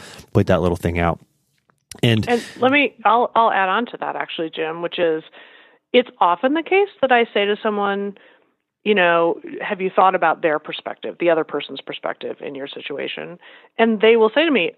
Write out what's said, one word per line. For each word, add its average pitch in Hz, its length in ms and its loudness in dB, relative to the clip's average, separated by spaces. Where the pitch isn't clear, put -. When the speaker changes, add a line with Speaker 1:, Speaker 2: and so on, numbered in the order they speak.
Speaker 1:
point 101 160 2
that 90 140 2
little 87 160 0
thing 85 220 -4
out. 85 200 0
And 113 280 2
Speaker 2:
And 240 140 0
let 254 120 2
me, 285 320 0
I'll, 226 320 2
I'll 226 160 4
add 190 180 0
on 214 180 -2
to - 120 -14
that 147 160 -8
actually, 156 340 -8
Jim, 160 320 -8
which 170 160 -6
is 165 240 0
it's 247 160 4
often 190 360 2
the 330 80 -2
case 392 260 2
that 269 100 2
I 240 220 4
say 202 120 0
to 208 160 0
someone, 202 560 -4
you 214 120 2
know, 170 440 2
"Have 202 180 -6
you 185 100 -2
thought 190 260 4
about 165 260 0
their 156 180 0
perspective, - 600 -12
the 170 100 0
other 160 160 2
person's 139 360 -10
perspective - 600 -10
in 143 140 -10
your 135 120 -12
situation?" 143 720 -12
And 226 240 2
they 220 160 8
will 220 120 4
say 285 140 2
to 330 80 0
me, 190 260 0